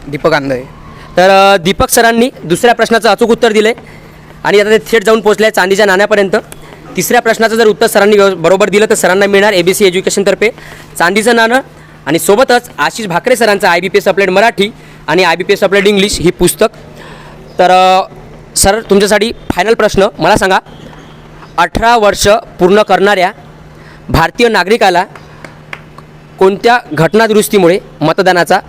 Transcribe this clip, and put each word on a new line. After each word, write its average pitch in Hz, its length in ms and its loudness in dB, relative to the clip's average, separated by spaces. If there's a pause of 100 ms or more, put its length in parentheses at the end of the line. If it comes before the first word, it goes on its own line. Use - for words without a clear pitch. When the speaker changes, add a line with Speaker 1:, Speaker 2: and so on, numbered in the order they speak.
Speaker 1:
दीपक 147 260 -4
आंधळे. 135 300 -4 (540)
Speaker 2:
तर, 196 360 4
अ, 202 40 2
दीपक 190 320 -2
सरांनी 233 400 0 (140)
दुसऱ्या 226 320 0
प्रश्नाचं 226 340 0
अचूक 202 200 0
उत्तर 226 220 0
दिलंय 214 220 0 (720)
आणि 196 160 2
आता 208 100 0
ते 220 80 2
थेट 220 260 -2
जाऊन 220 180 2
पोहोचले 208 240 0
आहे 220 60 0
चांदीच्या 196 340 0
नाण्यापर्यंत. 202 500 0 (600)
तिसऱ्या 240 240 0
प्रश्नाचं 220 340 -2
जर 226 100 2
उत्तर 214 220 0
सरांनी 208 300 2
व्यव-, 196 180 2
बरोबर 185 340 0
दिलं 208 200 -2
तर 226 40 0
सरांना 190 320 0
मिळणार 202 280 2
एबीसी 185 320 0
एज्युकेशनतर्फे 190 640 -2 (480)
चांदीचं 202 380 0
नाणं 233 260 0 (440)
आणि 156 140 -2
सोबतच 247 580 0
आशिष 165 280 -6
भाकरे 180 300 0
सरांचं 208 320 0
आयबीपीएस 180 400 -2
अप्लाइड 190 220 0
मराठी 202 420 0 (360)
आणि 175 160 0
आयबीपीएस 180 400 -2
अप्लाइड 196 240 0
इंग्लिश 208 320 0
ही 170 120 0
पुस्तक. 180 360 -2 (920)
तर, 180 120 2
अ, 185 300 4 (540)
सर, 202 340 0
तुमच्यासाठी 202 420 0
फायनल - 420 -4
प्रश्न, 202 340 0 (120)
मला 180 160 0
सांगा, 196 240 0 (1000)
अठरा 226 400 0
वर्ष 202 300 0
पूर्ण 202 540 0
करणाऱ्या 190 500 0 (800)
भारतीय 170 380 0
नागरिकाला 196 580 0 (1300)
कोणत्या 202 400 0 (140)
घटनादुरुस्तीमुळे 202 840 2 (220)
मतदानाचा 175 680 0